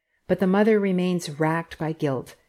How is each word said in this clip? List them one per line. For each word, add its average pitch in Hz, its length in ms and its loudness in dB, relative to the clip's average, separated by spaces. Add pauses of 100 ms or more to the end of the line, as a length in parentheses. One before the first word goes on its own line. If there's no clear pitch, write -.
(260)
but 185 140 0
the 196 80 2
mother 214 320 4
remains 180 500 -2
racked 160 480 -2
by 160 140 -4
guilt 139 420 -4 (140)